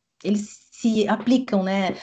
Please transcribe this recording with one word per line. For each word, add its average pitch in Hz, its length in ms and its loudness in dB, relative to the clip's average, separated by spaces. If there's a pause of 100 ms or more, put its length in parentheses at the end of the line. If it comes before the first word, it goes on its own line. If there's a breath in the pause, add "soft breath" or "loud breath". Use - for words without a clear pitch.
(240)
eles 208 480 -4
se 220 360 0
aplicam, 226 560 0
né? 190 400 -2